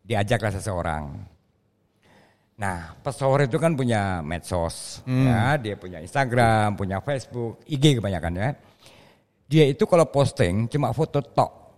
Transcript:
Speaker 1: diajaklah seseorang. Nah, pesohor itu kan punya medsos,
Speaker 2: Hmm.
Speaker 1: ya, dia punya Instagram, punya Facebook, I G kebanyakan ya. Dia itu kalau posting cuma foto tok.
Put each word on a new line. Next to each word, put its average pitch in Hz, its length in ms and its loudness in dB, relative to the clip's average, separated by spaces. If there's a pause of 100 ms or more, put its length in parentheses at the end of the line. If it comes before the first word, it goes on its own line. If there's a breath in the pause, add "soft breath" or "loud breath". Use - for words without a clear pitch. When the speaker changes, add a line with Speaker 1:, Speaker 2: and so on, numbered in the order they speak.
Speaker 1:
diajaklah 107 500 -2
seseorang. 85 520 -4 (1500 soft breath)
Nah, 90 420 -6
pesohor 135 460 0
itu 127 120 -2
kan 165 200 0
punya 104 460 0
medsos, 82 800 -6
Speaker 2:
Hmm. 127 240 0
Speaker 1:
ya, 113 160 2 (140)
dia 107 180 -6
punya 90 240 -14
Instagram, 113 760 2
punya 95 260 -4
Facebook, 120 680 -8
I 151 100 -4
G 139 240 4
kebanyakan 90 340 -4
ya. 101 160 -2 (960 soft breath)
Dia 151 220 6
itu - 160 2
kalau 170 240 4
posting 110 600 2
cuma 151 220 -2
foto 143 320 -2
tok. - 300 0 (260)